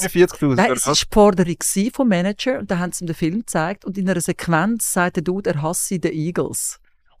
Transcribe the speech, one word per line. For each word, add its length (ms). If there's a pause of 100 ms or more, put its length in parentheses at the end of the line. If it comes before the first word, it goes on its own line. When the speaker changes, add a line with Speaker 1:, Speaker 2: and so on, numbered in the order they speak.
Speaker 1:
hundertneunundvierzigtausend, 540
Speaker 2:
Nein, 100
Speaker 1:
oder 100
Speaker 2:
es 80
Speaker 1:
was? 160
Speaker 2:
ist 80
die 60
Forderung 420
gsi 340
vom 180
Manager 500
und 100
da 80
haben 140
sie 140
ihm 20
den 80
Film 240
gezeigt 460
und 120
in 100
einer 140
Sequenz 720
sagt 220
der 80
Dude, 260
er 140
hasse 340
die 120
Eagles. 680 (420)